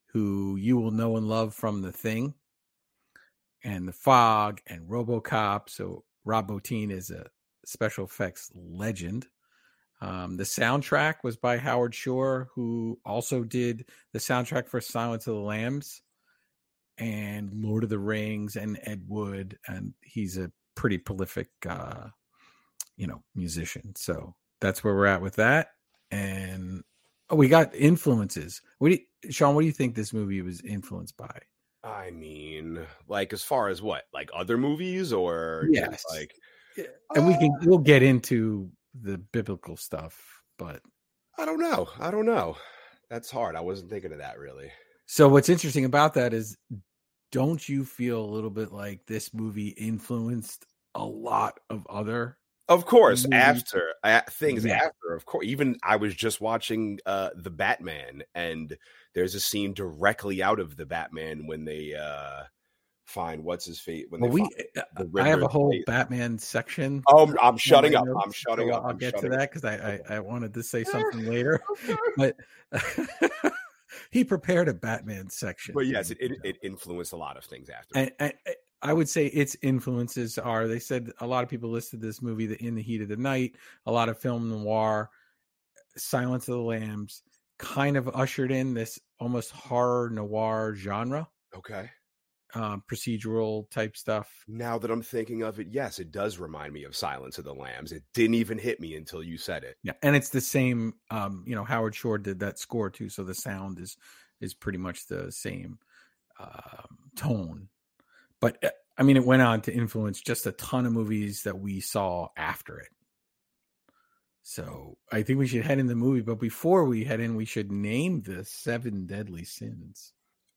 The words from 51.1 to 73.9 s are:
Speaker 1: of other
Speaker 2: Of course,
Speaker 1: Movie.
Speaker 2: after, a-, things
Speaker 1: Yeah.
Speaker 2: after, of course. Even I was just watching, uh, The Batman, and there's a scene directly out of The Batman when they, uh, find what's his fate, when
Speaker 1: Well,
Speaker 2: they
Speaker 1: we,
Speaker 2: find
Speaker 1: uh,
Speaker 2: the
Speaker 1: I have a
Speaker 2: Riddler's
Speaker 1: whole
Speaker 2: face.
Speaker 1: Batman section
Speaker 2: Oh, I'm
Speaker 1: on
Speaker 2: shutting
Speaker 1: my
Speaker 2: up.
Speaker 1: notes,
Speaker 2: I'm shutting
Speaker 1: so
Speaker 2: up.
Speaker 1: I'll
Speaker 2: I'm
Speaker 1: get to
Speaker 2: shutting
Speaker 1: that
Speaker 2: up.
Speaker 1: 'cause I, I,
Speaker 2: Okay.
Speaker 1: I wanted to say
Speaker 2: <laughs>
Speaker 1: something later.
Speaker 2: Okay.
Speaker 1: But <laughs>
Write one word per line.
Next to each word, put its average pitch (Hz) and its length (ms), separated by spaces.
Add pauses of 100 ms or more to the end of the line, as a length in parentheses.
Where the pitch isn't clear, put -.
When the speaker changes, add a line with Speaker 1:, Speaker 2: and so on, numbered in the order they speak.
Speaker 1:
of 104 180
other 113 500 (300)
Speaker 2:
Of 175 180
course, 131 400
Speaker 1:
Movie. 135 120
Speaker 2:
after, 113 560 (100)
a-, 110 280
things 127 340
Speaker 1:
Yeah. 101 120
Speaker 2:
after, 120 380
of 80 100
course. - 200
Even 135 380
I 104 140
was 101 180
just 107 260
watching, 110 640
uh, 95 300
The 87 160
Batman, 76 720 (100)
and 80 420 (380)
there's 92 220
a 101 40
scene 101 340
directly 95 680
out 104 180
of 78 160
The 73 100
Batman 80 640
when 78 180
they, 76 280
uh, 71 500 (600)
find 80 380
what's 87 220
his 82 140
fate, 80 300
when - 100
Speaker 1:
Well, 120 120
Speaker 2:
they - 20
Speaker 1:
we, 175 80
Speaker 2:
find - 120 (240)
Speaker 1:
uh, - 40 (140)
Speaker 2:
the 95 260
Speaker 1:
I 135 60
have 151 160
a - 20
Speaker 2:
Riddler's 120 60
Speaker 1:
whole 143 200
Speaker 2:
face. 127 140
Speaker 1:
Batman 120 540
section 135 680
Speaker 2:
Oh, 151 200
I'm 147 100
Speaker 1:
on 120 200
Speaker 2:
shutting 143 360
Speaker 1:
my 127 60
Speaker 2:
up. 113 80
Speaker 1:
notes, 120 180
Speaker 2:
I'm 104 60
shutting 113 380
Speaker 1:
so 120 40
Speaker 2:
up. - 100
Speaker 1:
I'll 87 60
Speaker 2:
I'm 90 80
Speaker 1:
get 123 140
to 104 60
Speaker 2:
shutting 127 120
Speaker 1:
that 131 140
Speaker 2:
up. 143 80
Speaker 1:
'cause 147 120
I, 107 120
I, 107 240
Speaker 2:
Okay. 107 160
Speaker 1:
I 110 60
wanted 110 340
to 117 80
say 117 200
Speaker 2:
<laughs> - 20
Speaker 1:
something 403 420
later. 120 340 (260)
Speaker 2:
Okay. 466 80 (220)
Speaker 1:
But 135 180 (360)
<laughs> - 840 (560)